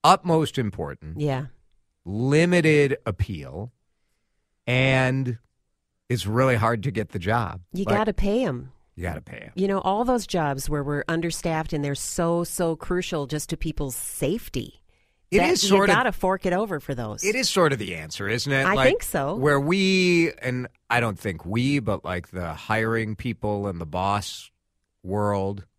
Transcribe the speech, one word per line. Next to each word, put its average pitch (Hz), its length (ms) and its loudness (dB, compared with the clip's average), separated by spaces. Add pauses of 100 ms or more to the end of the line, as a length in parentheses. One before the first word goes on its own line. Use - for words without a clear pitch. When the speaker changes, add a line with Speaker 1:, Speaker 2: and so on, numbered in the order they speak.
Speaker 1:
utmost 160 540 4
importance, 80 600 -6
Speaker 2:
Yeah. 143 280 -2 (600)
Speaker 1:
limited 147 1000 4
appeal, 90 680 -6 (960)
and 131 720 2 (720)
it's 104 160 -2
really 123 300 4
hard 113 280 2
to 123 80 -2
get 107 180 -4
the 101 100 -6
job? 92 420 -2 (120)
Speaker 2:
You 190 120 -4
Speaker 1:
Like, 202 120 2
Speaker 2:
gotta 214 160 0
pay 214 320 2
'em. 131 260 -6 (240)
Speaker 1:
you 87 80 -10
gotta 78 180 -6
pay - 160 -16
'em. - 180 -18
Speaker 2:
You 190 120 0
know, 196 120 0
all 208 260 0
those 247 220 0
jobs 143 420 -2
where 147 140 -2
we're 143 240 -4
understaffed 165 680 -2
and 147 100 -2
they're 143 120 -2
so, 170 480 0
so 165 320 -2
crucial 175 520 -4
just 147 220 -6
to 160 80 -4
people's 147 380 -4
safety. - 840 -6 (500)
Speaker 1:
It 190 80 6
Speaker 2:
That, - 100 4
Speaker 1:
is 349 180 2
sort 196 220 6
Speaker 2:
you 196 40 6
Speaker 1:
of 208 40 6
Speaker 2:
gotta 240 140 2
fork 190 340 0
it 180 80 2
over 190 260 -2
for 139 140 -8
those. 113 300 -8
Speaker 1:
It 208 100 0
is 254 160 0
sort 160 240 4
of 117 60 -4
the 92 160 -6
answer, 80 320 -8
isn't 120 240 -2
it? 135 140 2
Speaker 2:
I 190 100 2
Speaker 1:
Like, 135 120 6
Speaker 2:
think 392 160 4
so. 151 320 -2
Speaker 1:
where 139 240 4
we, 180 760 4
and 127 340 -6 (240)
I 120 80 4
don't 110 180 0
think 87 260 -6
we, 123 360 0
but, 101 260 -2
like, 90 240 -4
the 87 240 -6
hiring 110 640 -2
people 104 500 -4
and 87 160 -6
the 82 60 -8
boss 98 640 -2 (500)
world 101 640 -2 (140)